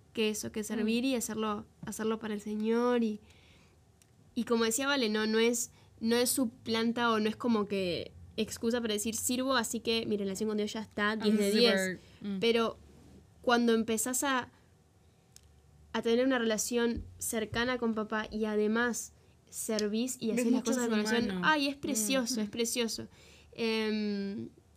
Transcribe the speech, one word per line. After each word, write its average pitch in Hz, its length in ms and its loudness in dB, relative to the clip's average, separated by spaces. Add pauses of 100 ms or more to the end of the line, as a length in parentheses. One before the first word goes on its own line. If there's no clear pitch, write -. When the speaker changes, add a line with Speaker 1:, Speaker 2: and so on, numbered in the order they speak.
(120)
Speaker 1:
que 220 180 0
eso, 220 220 -6
que 220 80 -4
Speaker 2:
Mm. 208 40 -6
Speaker 1:
servir 226 400 0
y 269 120 2
hacerlo, 214 500 -4 (180)
hacerlo 220 360 -4
para 214 140 -6
el 208 60 -6
Señor 226 600 2
y, 214 180 -2 (1160)
y 233 80 -2
como 226 200 2
decía 226 220 0
Vale, 269 220 0
no, 214 180 0
no 220 140 2
es, 233 320 0 (280)
no 226 160 2
es 247 140 2
su 254 200 0
planta 233 600 0
o 220 80 4
no 214 100 2
es 220 80 -2
como 220 300 2
que 180 460 -2 (240)
excusa 226 440 -2
para 220 140 -2
decir, 214 220 -2
"Sirvo, 254 400 0
así 226 240 -2
que 226 260 0
mi 208 100 0
relación 196 320 -2
con 214 80 -2
Dios 208 160 -2
ya 226 80 -6
está, 208 360 -2
diez 208 200 4
de 202 140 2
Speaker 2:
I'm 214 80 4
Speaker 1:
diez". 233 140 8
Speaker 2:
super, 185 280 0 (200)
mm. 202 200 -6
Speaker 1:
Pero 226 380 2 (640)
cuando 240 320 4
empezás 226 500 0
a, 262 240 0 (1400)
a 220 100 -2
tener 233 220 4
una 262 140 4
relación 233 680 0 (140)
cercana 233 580 -2
con 233 180 0
papá 214 360 -4
y 214 160 -2
además 214 640 0 (400)
servís 220 680 -2
y 226 100 -4
Speaker 2:
Ves 214 100 0
Speaker 1:
haces 240 120 2
las 220 100 4
Speaker 2:
mucho 226 100 -2
Speaker 1:
cosas 240 160 0
con 214 180 0
Speaker 2:
su 220 80 0
Speaker 1:
emoción. 233 220 0
Speaker 2:
mano. 180 80 -2
Speaker 1:
Ay, 294 240 2
es 277 80 -4
Speaker 2:
Mm. - 40 -20
Speaker 1:
precioso, 247 600 -2
es 208 80 -4
Speaker 3:
Mm. - 20 -14
Speaker 1:
precioso. 226 580 -4 (440)
Em, 214 960 -2 (280)